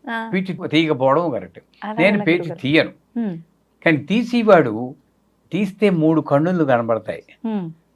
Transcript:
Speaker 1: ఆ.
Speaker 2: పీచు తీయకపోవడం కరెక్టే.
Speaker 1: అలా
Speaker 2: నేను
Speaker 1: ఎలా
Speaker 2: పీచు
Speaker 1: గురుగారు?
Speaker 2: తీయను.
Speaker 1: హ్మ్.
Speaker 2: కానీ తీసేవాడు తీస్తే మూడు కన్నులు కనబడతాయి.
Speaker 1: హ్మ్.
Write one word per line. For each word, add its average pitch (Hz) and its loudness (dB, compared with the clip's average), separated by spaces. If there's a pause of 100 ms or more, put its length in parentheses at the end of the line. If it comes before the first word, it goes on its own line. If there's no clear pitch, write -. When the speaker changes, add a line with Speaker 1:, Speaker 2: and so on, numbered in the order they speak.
Speaker 1:
ఆ. 226 -8
Speaker 2:
పీచు 190 -6
తీయకపోవడం 151 0
కరెక్టే. 98 -10 (220)
Speaker 1:
అలా 208 -8
Speaker 2:
నేను 202 2
Speaker 1:
ఎలా - -2
Speaker 2:
పీచు 165 2
Speaker 1:
గురుగారు? 170 -8
Speaker 2:
తీయను. 143 2
Speaker 1:
హ్మ్. 208 -8 (480)
Speaker 2:
కానీ 160 4
తీసేవాడు 170 2 (560)
తీస్తే 196 0
మూడు 160 2
కన్నులు 160 0
కనబడతాయి. 113 -2 (220)
Speaker 1:
హ్మ్. 196 -6 (240)